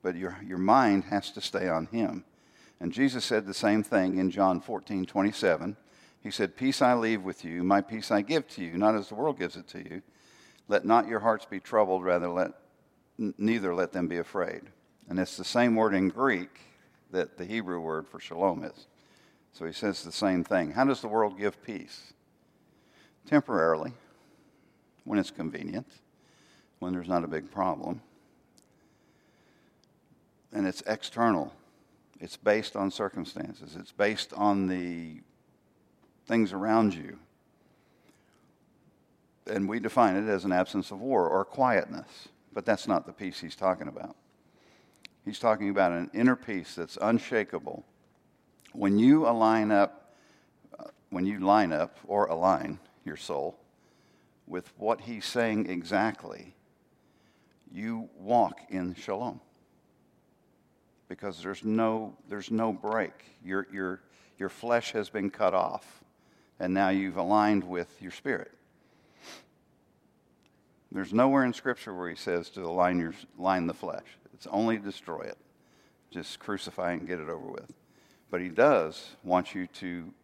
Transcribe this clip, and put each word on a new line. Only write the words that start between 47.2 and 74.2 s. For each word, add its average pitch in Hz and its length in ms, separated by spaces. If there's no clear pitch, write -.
When 101 260
you 139 280
align 113 440
up, 101 420
uh, - 80
when 90 160
you 101 140
line 98 320
up 78 340
or 101 220
align 82 520
your 76 120
soul 76 400
with - 320
what 107 240
he's 110 240
saying 110 440
exactly, 90 840
you 110 360
walk 101 400
in 90 240
shalom. 107 480
Because 92 340
there's 95 200
no, 110 520
there's 101 200
no 113 220
break. 104 420
Your, 95 280
your, 95 300
your 98 100
flesh 117 440
has 107 160
been 101 200
cut 92 240
off, - 480
and 90 140
now 95 160
you've 95 280
aligned 104 460
with 90 380
your 90 100
spirit. - 400
There's 92 220
nowhere 135 300
in 123 100
Scripture 120 400
where 90 160
he 85 60
says 87 360
to 98 100
align 90 380
your, 82 140
line 90 300
the 85 60
flesh. - 320